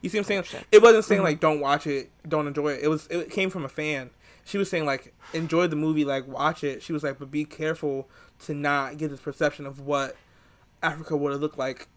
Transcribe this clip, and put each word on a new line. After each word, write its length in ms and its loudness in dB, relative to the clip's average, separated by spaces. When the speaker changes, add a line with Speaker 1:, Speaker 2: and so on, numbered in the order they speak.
Speaker 1:
You 80 -6
see 80 -2
what 40 -2
I'm 60 -6
saying? 140 0
Speaker 2:
Gotcha. 300 -12
Speaker 1:
It 100 12
wasn't 220 10
saying, 160 2
Speaker 2:
Mm-hmm. 60 2
Speaker 1:
like, 140 0
don't 200 2
watch 260 0
it, 240 -4
don't 180 0
enjoy 260 -2
it. 120 -6
It 40 4
was, 200 -2
it 220 -4
came 200 -2
from 140 -8
a 40 -10
fan. 420 -6
She 140 -8
was 120 0
saying, 160 -2
like, 280 -4
enjoy 320 0
the 100 -2
movie, 280 0
like, 220 -4
watch 380 -4
it. 180 -6
She 100 -8
was 100 -4
like, 160 -6
"But 120 -14
be 140 -4
careful 640 -6
to 140 -8
not 440 -2
get 120 -6
this 100 -14
perception 460 -2
of 140 -14
what 360 -2
Africa 340 -4
would 160 -2
have 80 -4
looked 180 -4
like 380 -6